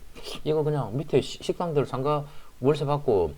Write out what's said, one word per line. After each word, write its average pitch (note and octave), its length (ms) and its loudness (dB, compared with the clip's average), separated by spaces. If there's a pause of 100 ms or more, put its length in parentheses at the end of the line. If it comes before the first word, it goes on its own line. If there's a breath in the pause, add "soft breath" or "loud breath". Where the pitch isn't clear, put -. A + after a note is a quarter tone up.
(420 loud breath)
이거 D#3 220 2
그냥 C3+ 320 0
밑에 C#3+ 240 2
시-, - 200 -4
식당들 D#3+ 460 0
상가 D3 380 0 (360 loud breath)
월세 C#3+ 240 2
받고 B2 540 2